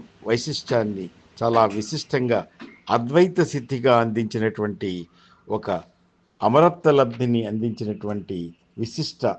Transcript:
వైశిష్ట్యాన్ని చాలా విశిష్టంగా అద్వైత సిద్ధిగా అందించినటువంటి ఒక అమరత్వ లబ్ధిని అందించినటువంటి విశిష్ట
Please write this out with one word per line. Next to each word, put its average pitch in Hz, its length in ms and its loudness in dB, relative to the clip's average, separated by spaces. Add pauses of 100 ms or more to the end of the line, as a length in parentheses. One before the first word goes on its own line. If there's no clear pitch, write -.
(260)
వైశిష్ట్యాన్ని 113 800 -2 (320)
చాలా 113 260 4 (140)
విశిష్టంగా 123 600 -2 (560)
అద్వైత 170 440 2 (140)
సిద్ధిగా 127 500 2
అందించినటువంటి 107 880 -2 (560)
ఒక 104 220 -4 (680)
అమరత్వ 151 600 4
లబ్ధిని 120 500 0
అందించినటువంటి 104 880 -6 (380)
విశిష్ట 123 480 -6 (120)